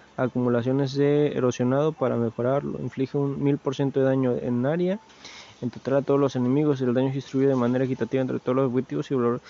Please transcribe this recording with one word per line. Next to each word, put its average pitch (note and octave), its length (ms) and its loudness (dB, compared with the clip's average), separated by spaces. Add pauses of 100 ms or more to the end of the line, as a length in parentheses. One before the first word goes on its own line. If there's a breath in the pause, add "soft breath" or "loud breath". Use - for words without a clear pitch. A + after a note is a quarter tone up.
(160)
acumulaciones B2+ 760 0
de C#3+ 420 2
erosionado C3 560 0
para A#2+ 240 -2
mejorarlo. B2 640 -2
Inflige C3+ 380 -4
un C#3 240 -2
mil C#3+ 160 2
por C#3 160 -4
ciento C#3 260 0
de C3+ 60 4
daño C3 300 2
en B2 300 -2
área. F3+ 320 -2 (640 loud breath)
En B2 80 -4
total B2+ 260 -2
a C#3 60 4
todos C#3 160 2
los C#3 180 2
enemigos, C3+ 440 2
el B2 140 2
daño C3 140 2
se C3+ 80 -4
distribuye C3+ 320 0
de C#3 60 4
manera B2+ 300 2
equitativa C3 380 -2
entre B2+ 180 -4
todos B2+ 160 -2
los C3+ 120 2
objetivos C3+ 420 -4
y C#3+ 40 -2
valor-, B2 360 0